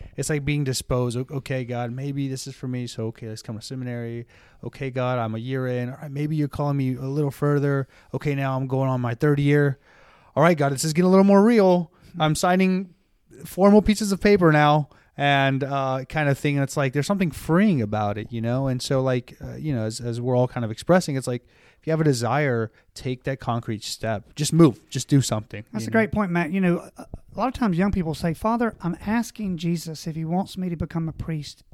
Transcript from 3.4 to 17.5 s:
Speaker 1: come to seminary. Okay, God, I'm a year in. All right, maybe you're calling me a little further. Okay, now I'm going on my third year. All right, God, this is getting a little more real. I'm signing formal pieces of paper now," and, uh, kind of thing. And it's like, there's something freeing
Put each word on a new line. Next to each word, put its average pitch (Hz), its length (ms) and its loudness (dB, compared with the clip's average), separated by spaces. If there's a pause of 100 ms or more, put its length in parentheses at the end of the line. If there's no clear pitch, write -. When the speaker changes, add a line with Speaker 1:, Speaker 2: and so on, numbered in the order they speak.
Speaker 1:
come 110 160 -10
to 104 40 -16
seminary. 120 640 -8 (360)
Okay, - 280 -8
God, 127 280 -2
I'm 110 160 -2
a 113 40 -4
year 131 280 -4
in. 123 240 -4
All 127 100 -14
right, 151 100 -12
maybe 151 260 -4
you're 147 120 0
calling 143 300 -2
me 131 160 0
a 127 80 -10
little 139 280 -2
further. 139 580 0 (260)
Okay, 139 200 -2
now 135 220 -2
I'm 135 100 -2
going 131 220 0
on 127 140 0
my 120 120 -2
third 147 240 2
year. 143 400 4 (560)
All - 80 2
right, 170 140 6
God, 143 160 2
this 135 120 -4
is 160 100 -2
getting 180 140 4
a - 20 6
little 190 140 8
more 196 200 8
real. 185 480 4 (260)
I'm 156 160 2
signing 185 600 0 (500)
formal 202 380 6
pieces 208 300 0
of 185 80 -2
paper 190 320 6
now," 151 360 4 (280)
and, 139 460 2
uh, 135 460 -2
kind 151 220 0
of 139 80 2
thing. 143 180 0
And 139 80 2
it's - 120 -6
like, 135 180 0
there's 143 120 0
something 190 260 0
freeing 175 500 2